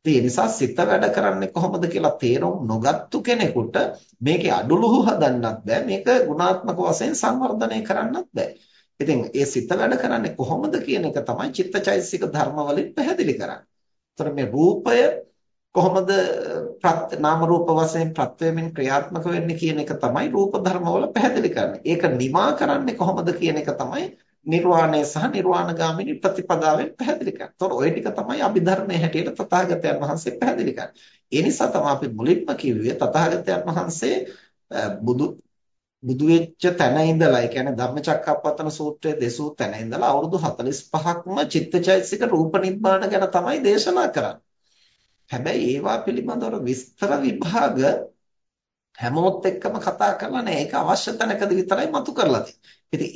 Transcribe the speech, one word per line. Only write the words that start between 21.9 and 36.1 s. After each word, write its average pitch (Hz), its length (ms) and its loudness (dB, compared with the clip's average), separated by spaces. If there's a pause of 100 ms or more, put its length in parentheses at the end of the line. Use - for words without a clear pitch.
නිමා 135 460 2
කරන්නේ 277 380 0
කොහොමද 180 340 0 (100)
කියන 156 180 0
එක 147 120 -4 (120)
තමයි 180 220 -4 (420)
නිර්වාණය 165 580 4
සහ 151 280 -2
නිර්වාණගාමිනී 175 880 -2
ප්‍රතිපදාවෙන් 156 760 2
පැහැදිලි 254 360 -2
කරන්නේ. - 220 -12
එතකොට 185 200 -2
ඔය 135 180 2
ටික - 240 -4
තමයි 247 260 -4
අභිධර්මයේ 190 600 2
හැටියට 170 340 0
තථාගතයන් 170 640 0
වහන්සේ 160 380 -4
පැහැදිලි - 360 0
කරන්නේ. - 220 -10 (360)
ඒ 139 120 2
නිසා - 300 2
තමයි 147 180 2
අපි 139 180 -2
මුලින්ම 123 480 0
කිව්වේ 117 400 0
තථාගතයන් 170 680 0
වහන්සේ, 180 500 -2 (560)
අ, - 80 -4 (260)
බුදු, 123 200 2 (800)
බුදු 131 240 0